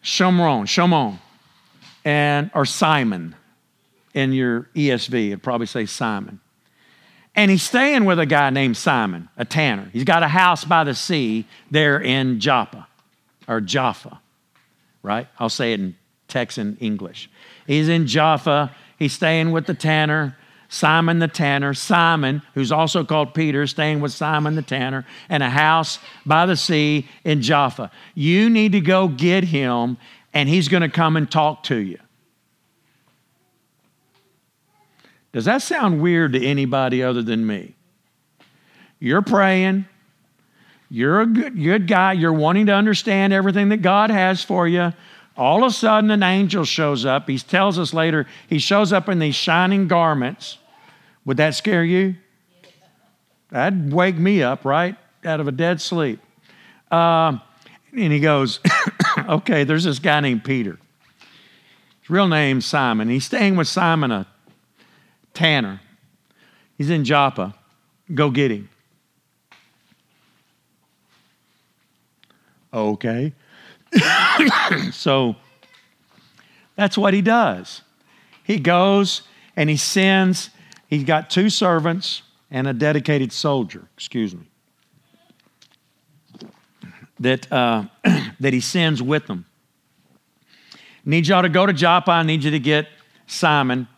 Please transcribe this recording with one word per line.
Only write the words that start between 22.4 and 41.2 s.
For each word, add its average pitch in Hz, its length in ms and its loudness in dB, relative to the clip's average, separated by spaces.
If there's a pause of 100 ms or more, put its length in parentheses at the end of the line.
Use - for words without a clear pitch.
who's 135 180 -2
also 160 340 0
called 151 280 -2
Peter, 147 320 -2
staying 151 360 -2
with 147 100 -4
Simon 151 440 -2
the 156 60 -4
tanner, 131 440 -6 (240)
and 147 120 0
a 127 80 0
house 156 500 0 (260)
by 160 200 4
the 180 120 0
sea 151 500 -2 (160)
in 151 180 0
Jaffa. 131 480 0 (240)
You 175 360 2
need 214 240 2
to 202 80 2
go 185 260 2
get 175 380 0
him, 123 520 -2 (360)
and 143 160 0
he's 170 180 2
gonna 170 220 0
come 160 260 0
and 151 160 -2
talk 151 320 0
to 127 140 -2
you. 98 200 -6 (3250)
Does 117 140 -4
that 240 160 2
sound 208 400 0
weird 165 320 2
to 127 120 0
anybody 131 580 0
other 123 180 -2
than 113 240 -2
me? 98 300 -6 (1200)
You're 147 220 0
praying. 190 640 2 (1040)
You're 139 320 2